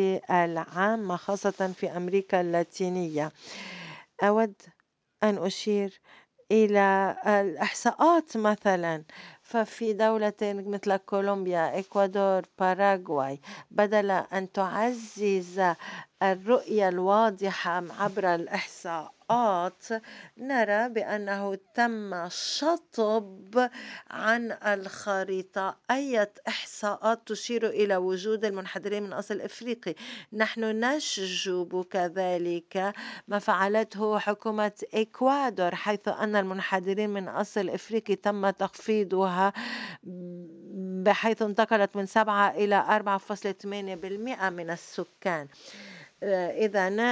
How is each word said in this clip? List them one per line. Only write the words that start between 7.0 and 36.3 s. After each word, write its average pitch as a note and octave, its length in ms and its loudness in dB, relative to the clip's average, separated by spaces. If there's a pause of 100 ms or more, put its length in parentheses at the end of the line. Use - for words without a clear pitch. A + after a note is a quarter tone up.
الإحصاءات G#3+ 1120 2
مثلا، F#3 640 2 (380)
ففي A3 520 -2
دولة G#3+ 480 2
مثل G3+ 560 0
كولومبيا، F#3 840 0
إكوادور، G3 640 2 (180)
باراغواي، F3+ 800 2 (320)
بدل G#3 400 2
أن F#3+ 400 -2
تعزز G3 1080 -2 (640)
الرؤية G3 640 2
الواضحة F#3 920 2 (160)
عبر G3 360 0
الإحصاءات، F3+ 1500 -2 (520)
نرى A#3 520 0
بأنه G3+ 680 -4 (160)
تم G#3 560 -2
شطب A3 1400 -2 (400)
عن A3 420 0
الخريطة F#3+ 1300 -4 (140)
أي B3+ 360 0 (200)
إحصاءات A3 800 -2
تشير A3 420 -2
إلى G3+ 280 2
وجود F#3 480 -2
المنحدرين G3 580 -4
من G3 100 -10
أصل G3 280 -6
إفريقي. A3 540 -8 (380)
نحن A3 300 0
نشجب F#3+ 1300 -2
كذلك F3+ 1000 -2 (340)
ما G3+ 120 -2
فعلته G#3 800 2
حكومة G#3 520 -2 (220)
إكوادور، A3 840 0
حيث G3+ 320 -2
أن G#3 280 0